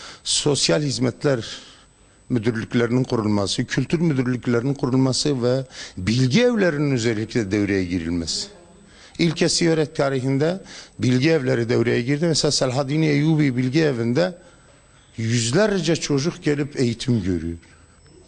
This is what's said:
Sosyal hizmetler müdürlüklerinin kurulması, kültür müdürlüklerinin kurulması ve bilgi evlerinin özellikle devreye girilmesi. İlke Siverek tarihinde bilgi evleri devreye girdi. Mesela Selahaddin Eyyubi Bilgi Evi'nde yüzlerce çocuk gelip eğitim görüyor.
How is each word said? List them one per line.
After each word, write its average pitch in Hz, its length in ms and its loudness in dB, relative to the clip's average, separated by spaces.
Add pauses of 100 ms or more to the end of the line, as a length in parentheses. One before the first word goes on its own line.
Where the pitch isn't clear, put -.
(240)
Sosyal 151 580 0
hizmetler 127 640 -2 (840)
müdürlüklerinin 117 760 0
kurulması, 107 600 -2
kültür 143 360 -2
müdürlüklerinin 127 720 0
kurulması 131 680 0
ve 127 220 0 (320)
bilgi 127 460 2
evlerinin 175 480 2
özellikle 110 600 -2
devreye 101 340 2
girilmesi. 85 640 -4 (720)
İlke 170 300 2
Siverek 160 480 0
tarihinde 139 640 0 (380)
bilgi 127 320 2
evleri 127 380 2
devreye 120 340 2
girdi. 147 240 0
Mesela 147 260 2
Selahaddin 139 500 0
Eyyubi 151 540 2
Bilgi 127 240 0
Evi'nde 139 580 0 (800)
yüzlerce 147 800 0
çocuk 147 460 -2
gelip 143 380 -2
eğitim 120 420 0
görüyor. 85 360 -4 (680)